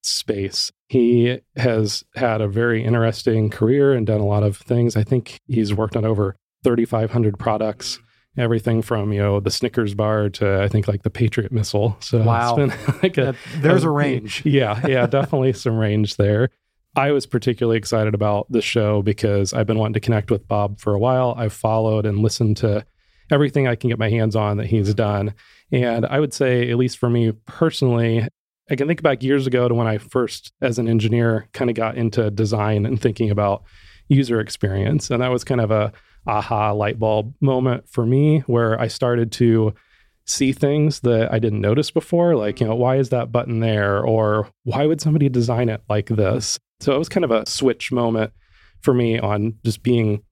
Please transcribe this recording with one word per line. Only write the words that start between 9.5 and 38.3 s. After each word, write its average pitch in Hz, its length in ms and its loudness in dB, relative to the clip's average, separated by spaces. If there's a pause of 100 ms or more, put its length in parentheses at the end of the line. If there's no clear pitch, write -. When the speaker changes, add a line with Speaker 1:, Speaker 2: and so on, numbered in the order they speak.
Speaker 1:
Snickers 113 420 -2
bar 107 360 0
to, 98 340 0
I 104 40 0
think, 104 200 0
like, 101 160 -4
the - 80 -2
Patriot 113 400 -2
missile. 107 480 -2
So 113 240 0
Speaker 2:
Wow. 117 340 2
Speaker 1:
it's 139 180 0
been, - 200 -4
<laughs> - 80 -4
like, 185 160 0
a, - 60 2
Speaker 2:
That, 131 100 -4 (260)
there's 135 220 4
Speaker 1:
a 165 60 0
Speaker 2:
a - 20 0
range. 135 540 -2
Speaker 1:
Yeah, 123 420 2
yeah, 127 180 2
Speaker 2:
<laughs> - 20 -8
Speaker 1:
definitely 135 460 0
some 113 240 -2
range 107 400 0
there. 104 320 2 (460)
I 139 160 2
was 143 160 0
particularly 117 500 0
excited 107 380 -2
about 104 360 -2
the 120 100 0
show 107 420 0
because 101 500 0
I've 113 140 0
been 110 100 0
wanting 110 160 -2
to 107 60 -2
connect 107 320 -2
with 101 160 -2
Bob 101 320 -2
for 104 160 -2
a 98 40 -2
while. 127 380 0
I've 113 160 -4
followed 110 540 0
and 101 120 0
listened 107 380 0
to 107 300 -2 (420)
everything 143 380 2
I 120 80 0
can 123 140 -4
get 117 100 -2
my 110 100 0
hands 110 260 0
on 104 220 0
that 110 80 -4
he's 107 300 2
done. 104 400 -2 (360)
And 120 360 0
I 135 120 -2
would 151 140 -2
say, 123 380 0
at 117 60 0
least 127 200 0
for 127 100 -2
me 117 260 2 (120)
personally, 117 840 0 (440)
I 147 40 0
can 139 120 -2
think 165 160 -2
back 135 180 2
years 135 240 0
ago 123 220 2
to 120 80 2
when 117 100 2
I 107 140 0
first, - 600 -4
as 123 200 -2
an 113 80 -2
engineer, 113 680 0
kind 123 160 -2
of 117 60 -2
got 113 220 -4
into 113 340 0
design 104 520 0
and 120 160 -2
thinking 113 300 0
about 101 320 0 (460)
user 127 320 2
experience. 104 720 -2
And 120 100 0
that 127 80 0
was 123 140 -2
kind 123 180 0
of 107 80 0
a 107 240 0 (320)
aha 107 460 0
light 104 260 -2
bulb 110 440 0
moment 127 460 0
for 117 200 -2
me 147 400 2